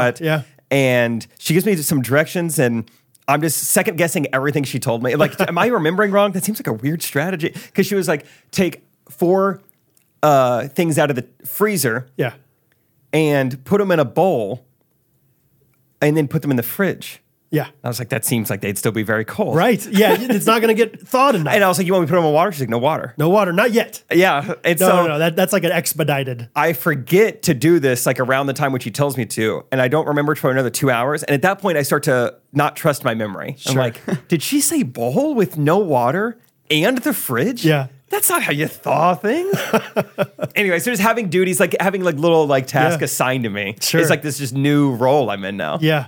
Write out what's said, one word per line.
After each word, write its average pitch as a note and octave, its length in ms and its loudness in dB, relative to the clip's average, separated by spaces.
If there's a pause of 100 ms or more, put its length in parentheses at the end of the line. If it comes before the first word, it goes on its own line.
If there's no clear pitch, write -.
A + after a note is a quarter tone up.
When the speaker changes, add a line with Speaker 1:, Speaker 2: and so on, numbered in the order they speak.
Speaker 1:
thaw, B2 60 2
Speaker 2:
it." A#2+ 140 -4
Speaker 1:
yeah. D#3 200 0 (280)
Speaker 2:
And B2 560 2 (120)
she - 160 -2
gives F#3 120 2
me G#3 120 2
some D3 240 -2
directions, D#3 580 0
and A#2+ 300 0 (380)
I'm D3 140 2
just D#3+ 160 -2
second F#3 400 0
guessing D#3+ 360 0
everything C#3 300 0
she C3 160 -6
told A#2 240 -2
me. - 120 0
Like, D3 320 0
am E3+ 100 -4
I F#3+ 100 2
remembering G3 440 0
wrong? G3+ 200 2
That F#3+ 120 -4
seems G#3+ 160 -6
like - 80 -10
a B2+ 60 -2
weird C3+ 300 -4
strategy. D#3 500 -4 (200)
'Cause G3 120 2
she G#3 100 -2
was F#3 120 -2
like, D#3 180 -2 (260)
"Take F3 320 -2 (260)
four, F#3+ 520 0 (600)
uh, C3 460 4
things E3 280 0
out D3+ 120 4
of C#3 60 -4
the A#2+ 100 -4 (200)
freezer C#3+ 600 -2 (100)
Speaker 1:
Yeah. C3 160 -4 (800)
Speaker 2:
and C#3+ 520 0
put G3+ 160 2
'em G3 100 0
in E3 80 4
a C#3+ 60 2
bowl B2 600 -2 (1400)
and D3 160 4
then D3 100 2
put D#3 140 -4
them C#3+ 100 -2
in B2+ 60 2
the A#2 60 0
fridge." - 580 -6 (320)
Speaker 1:
Yeah. D3 140 -2 (160)
Speaker 2:
I A#2+ 60 -6
was A#2+ 100 -6
like, A#2+ 100 -8
"That B2 140 -4
seems A2+ 260 -2
like G2 120 -6
they'd G2 160 -4
still A2+ 160 -2
be A2 100 -2
very A2 220 -2
cold." D#3 320 -2
Speaker 1:
Right. G#3+ 280 2
Yeah. G#3 320 4
It's G#3 280 -2
not A3+ 160 4
gonna A3+ 120 4
get A3 320 -2
thawed C4 300 2
enough. D#3 180 0
Speaker 2:
And G#3 120 4
I - 20 6
was F3+ 100 2
like, F#3 80 0
"You E3+ 60 0
want F#3 120 2
me D3+ 40 0
to D3 60 0
put F#3 60 4
'em E3 60 4
in D3+ 80 2
water?" E3+ 200 4
She's D3 80 -8
like, A#2 80 -4
"No A#2 80 0
water." C3+ 400 -2
Speaker 1:
"No D3+ 100 0
water. F#3+ 240 4
Not G#3+ 220 2
yet." - 360 -2
Speaker 2:
Yeah. E3 440 2 (100)
And E3+ 160 2
Speaker 1:
No, F#3 80 4
Speaker 2:
so F#3 80 6
Speaker 1:
no, F3 140 4
no. D3 100 -2
That, E3 160 0
that's, F#3 160 0
like, F3+ 140 0
an F3 80 0
expedited. C#3 840 -4
Speaker 2:
I D#3 160 2
forget E3 720 0
to E3+ 100 2
do D#3+ 260 4
this, C3 260 0
like, C3 160 0
around C3 260 0
the C3+ 60 -2
time C#3+ 180 -2
when C3 80 -2
she A#2+ 100 -8
tells C#3 280 -2
me A#2+ 80 -4
to. G#2+ 440 -2
And C3 120 0
I B2+ 80 2
don't D3+ 180 0
remember D3 280 0
for - 140 -2
another B2+ 200 0
two C#3 200 -2
hours. C3 340 -2
And C#3+ 100 -2
at C#3 80 0
that G3 180 0
point, F3+ 180 -2
I C#3+ 40 2
start C#3+ 220 -2
to B2+ 320 0 (180)
not D3 240 0
trust D3 260 -2
my A#2 120 -2
memory. G#2+ 420 -8 (100)
I'm C3 60 0
Speaker 1:
Sure. C3 80 2
Speaker 2:
like, A#2+ 180 -4 (160)
<laughs> - 140 -10
"Did E3 120 0
she C#4+ 200 -2
say C#4+ 220 0
bowl C#3 520 -2
with F#3+ 220 0
no D3+ 200 2
water E3+ 600 0 (320)
and F#3+ 300 2
the C#4+ 140 -2
fridge? G3 520 -2
Speaker 1:
Yeah. D3 220 2 (220)
Speaker 2:
That's G4+ 200 -2
not F4 140 0
how - 100 -2
you C#3+ 140 -2
thaw D3+ 480 0
things." E4+ 440 -2
Speaker 1:
<laughs> - 60 -8 (880)
Speaker 2:
Anyway, F#3+ 260 0
so G3 120 -2
just G3+ 100 -2
having A3+ 280 0
duties, F#3 320 0
like, G3 180 2
having, F#3+ 240 -2
like, E3 140 0
little, D#3+ 280 4
like, C3+ 220 0
tasks C#3+ 320 2
Speaker 1:
Yeah. D3 60 -2
Speaker 2:
assigned B2+ 400 -2
to A2 40 -4
me. G2+ 300 -6
Speaker 1:
Sure. - 220 0
Speaker 2:
It's E3 80 2
like D#3 120 2
this D3 160 -6
just C3 160 -6
new C#3+ 420 2
role B2+ 340 2
I'm G2+ 160 -6
in G2+ 100 -6
now. D#2+ 260 -4
Speaker 1:
Yeah. D#3 260 0